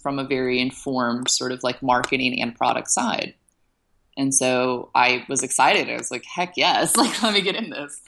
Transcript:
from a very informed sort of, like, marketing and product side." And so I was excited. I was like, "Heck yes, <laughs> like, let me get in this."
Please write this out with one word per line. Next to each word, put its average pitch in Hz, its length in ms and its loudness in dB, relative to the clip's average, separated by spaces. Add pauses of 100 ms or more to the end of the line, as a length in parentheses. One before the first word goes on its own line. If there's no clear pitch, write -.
from 139 160 -2
a 139 60 -4
very 127 360 0
informed 127 680 -2
sort 127 200 -2
of, 127 120 -8
like, 123 200 -4
marketing 127 580 0
and 117 140 -4
product 120 360 0
side." - 440 -2 (840)
And 135 180 0
so 127 600 2
I 123 340 4
was 131 140 -2
excited. 135 480 2
I 120 60 -4
was 117 140 -8
like, 123 140 -8
"Heck 180 320 -6
yes, 151 400 2
<laughs> - 0 -
like, 247 260 2
let 220 120 2
me 202 60 2
get 185 160 0
in 214 140 -6
this." 143 380 -12